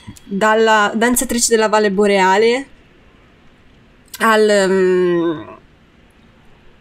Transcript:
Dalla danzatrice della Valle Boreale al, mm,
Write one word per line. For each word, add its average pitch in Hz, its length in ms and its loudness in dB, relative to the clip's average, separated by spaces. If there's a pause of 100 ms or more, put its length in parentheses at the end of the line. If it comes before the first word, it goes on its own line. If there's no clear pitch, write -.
(240)
Dalla 214 720 0
danzatrice 240 540 -2
della 220 180 2
Valle 214 240 0
Boreale 202 760 0 (1500)
al, 214 500 2
mm, 175 760 -2 (1300)